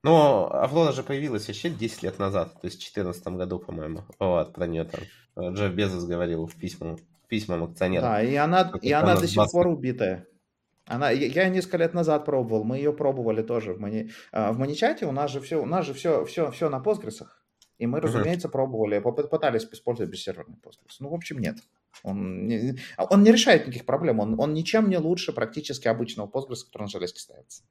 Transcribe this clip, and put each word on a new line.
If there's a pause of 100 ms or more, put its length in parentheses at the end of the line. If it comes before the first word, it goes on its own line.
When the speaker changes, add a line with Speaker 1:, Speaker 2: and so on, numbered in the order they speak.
Speaker 1:
Но
Аврора
же
появилась
вообще
десять
лет
назад,
то
есть
в
четырнадцатом
году,
по-моему. (160)
Вот,
про
нее
там, (240)
э,
Джефф
Безос
говорил
в
письма,
в
письмам
акционерам.
Speaker 2:
Да,
и
она,
Speaker 1:
Как
Speaker 2:
и
Speaker 1:
это
Speaker 2:
она
Speaker 1:
она
Speaker 2:
до
сих
Speaker 1:
баста.
Speaker 2:
пор
убитая. (600)
Она,
я,
я
несколько
лет
назад
пробовал,
мы
ее
пробовали
тоже
в
Мани-, (200)
а,
в
Маничате,
у
нас
же
все,
у
нас
же
все,
все,
все
на
Postgres'ах. (520)
И
мы,
Speaker 1:
Мгм.
Speaker 2:
разумеется,
пробовали,
поп-,
пытались
использовать
бессерверный
Postgres.
Ну,
в
общем,
нет. (460)
Он
не, (200)
а,
он
не
решает
никаких
проблем,
он,
он
ничем
не
лучше
практически
обычного
Postgres,
который
на
железке
ставится.